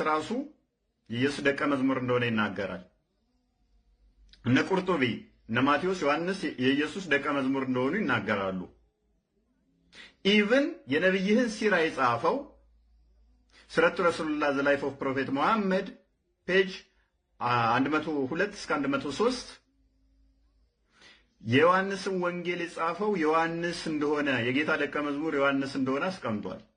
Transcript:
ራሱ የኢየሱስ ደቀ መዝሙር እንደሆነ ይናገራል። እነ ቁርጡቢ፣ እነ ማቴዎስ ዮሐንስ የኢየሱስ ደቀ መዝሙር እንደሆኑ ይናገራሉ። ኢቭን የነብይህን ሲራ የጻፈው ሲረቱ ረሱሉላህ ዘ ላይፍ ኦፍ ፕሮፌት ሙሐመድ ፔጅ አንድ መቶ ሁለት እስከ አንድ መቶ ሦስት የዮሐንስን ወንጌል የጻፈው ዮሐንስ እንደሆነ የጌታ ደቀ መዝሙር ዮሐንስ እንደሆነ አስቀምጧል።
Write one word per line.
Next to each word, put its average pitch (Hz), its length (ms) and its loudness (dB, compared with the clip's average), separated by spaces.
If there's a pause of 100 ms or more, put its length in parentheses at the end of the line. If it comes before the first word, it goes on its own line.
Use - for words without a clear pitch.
ራሱ 156 260 -2 (800)
የኢየሱስ 139 340 -2
ደቀ 139 240 0
መዝሙር 135 320 0
እንደሆነ 123 260 0
ይናገራል። 98 580 -2 (1600)
እነ 123 180 4
ቁርጡቢ፣ 180 400 0 (420)
እነ 113 160 -4
ማቴዎስ 160 400 2
ዮሐንስ 165 380 0 (180)
የኢየሱስ 143 500 0
ደቀ 143 260 0
መዝሙር 135 320 0
እንደሆኑ 127 300 0
ይናገራሉ። 104 640 -2 (1700)
ኢቭን 214 400 4 (220)
የነብይህን 190 640 2
ሲራ 208 280 0
የጻፈው 139 580 0 (1400)
ሲረቱ 170 320 2
ረሱሉላህ 151 480 0
ዘ 135 100 0
ላይፍ 139 220 2
ኦፍ 139 120 -4
ፕሮፌት 135 360 -2
ሙሐመድ 190 560 0 (600)
ፔጅ 185 240 2 (1000)
አንድ 131 180 2
መቶ 156 200 -2 (160)
ሁለት 175 300 -2
እስከ - 180 -12
አንድ 147 160 -2
መቶ 139 240 -2
ሦስት 240 360 -2 (2000)
የዮሐንስን 185 760 2
ወንጌል 175 440 -2
የጻፈው 170 560 -4
ዮሐንስ 165 680 0
እንደሆነ 147 440 0 (120)
የጌታ 139 360 0
ደቀ 143 240 -2
መዝሙር 147 340 -4
ዮሐንስ 139 400 0
እንደሆነ 135 300 -2
አስቀምጧል። 104 560 -6 (160)